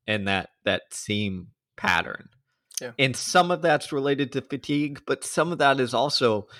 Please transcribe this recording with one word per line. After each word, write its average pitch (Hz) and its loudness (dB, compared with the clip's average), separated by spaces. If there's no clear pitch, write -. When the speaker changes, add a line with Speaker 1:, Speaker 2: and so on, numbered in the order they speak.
Speaker 1:
in 104 -2
that, 98 -2
that 95 0
same 101 -4
pattern. - -2
Speaker 2:
Yeah. 120 -10
Speaker 1:
And 131 2
some 180 2
of 165 -2
that's 151 2
related 139 0
to 135 -4
fatigue, 143 -4
but - -2
some 170 -2
of 170 -4
that 139 4
is 123 0
also 117 2